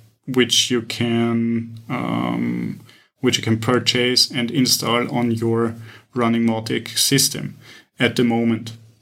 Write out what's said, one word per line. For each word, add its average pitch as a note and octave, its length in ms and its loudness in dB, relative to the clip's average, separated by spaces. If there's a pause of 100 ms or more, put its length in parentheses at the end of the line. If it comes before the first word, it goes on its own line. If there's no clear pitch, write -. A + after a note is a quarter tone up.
(280)
which B2+ 420 0
you B2 120 2
can, A#2 960 -2 (100)
um, A#1+ 920 -4 (420)
which B2 160 2
you - 60 -8
can A2 160 2
purchase B2 720 2
and A#2+ 220 -2
install B2 640 2
on A#2+ 180 0
your A2+ 440 0 (380)
running A#2 320 2
Mautic A2+ 520 -2
system - 600 0 (420)
at A#2+ 160 2
the B2+ 80 4
moment, A#2 500 0 (280)